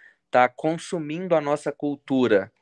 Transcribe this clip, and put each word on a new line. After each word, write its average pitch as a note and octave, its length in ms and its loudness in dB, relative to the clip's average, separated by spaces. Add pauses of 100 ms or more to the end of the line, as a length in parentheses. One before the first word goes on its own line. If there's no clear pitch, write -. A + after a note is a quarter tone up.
(300)
tá B2 180 4
consumindo E3+ 840 -4
a D#3 80 2
nossa D3 280 -2
cultura. B2+ 800 0 (120)